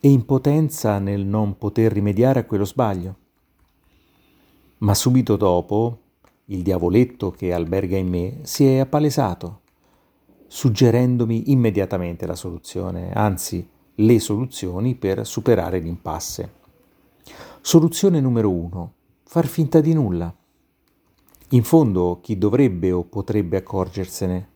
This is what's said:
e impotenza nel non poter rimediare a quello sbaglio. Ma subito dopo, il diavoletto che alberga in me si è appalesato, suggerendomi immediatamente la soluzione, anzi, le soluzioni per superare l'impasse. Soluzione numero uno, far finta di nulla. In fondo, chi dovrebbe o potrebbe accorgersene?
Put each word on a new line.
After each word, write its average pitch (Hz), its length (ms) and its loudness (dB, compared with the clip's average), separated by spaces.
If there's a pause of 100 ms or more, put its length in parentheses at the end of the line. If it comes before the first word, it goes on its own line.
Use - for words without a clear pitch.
e 143 100 6
impotenza 135 880 2
nel 98 260 -2
non 101 320 -2
poter 110 320 2
rimediare 104 480 2
a 117 60 -4
quello 101 200 -2
sbaglio. 95 520 -4 (1600)
Ma 101 160 4
subito 123 400 2
dopo, 104 640 0 (460)
il 95 180 -8
diavoletto 92 720 0
che 90 200 -6
alberga 90 440 -2
in 92 100 -2
me 90 360 -4
si - 220 0
è 131 140 4
appalesato, 131 840 -2 (840)
suggerendomi 120 1040 0
immediatamente 95 800 0
la 85 80 -6
soluzione, 90 760 -10
anzi, 92 560 -2 (280)
le 110 240 4
soluzioni 107 720 -4
per 104 320 -4
superare 92 540 0
l'impasse. 82 720 -10 (1080)
Soluzione 165 600 4
numero 117 320 2
uno, 87 400 -8 (320)
far 165 240 -2
finta 160 320 2
di 160 140 2
nulla. 90 380 -2 (1160)
In 120 160 4
fondo, 92 580 2
chi 104 160 -6
dovrebbe 98 540 2
o 90 100 0
potrebbe 98 540 -4
accorgersene? 92 1000 -6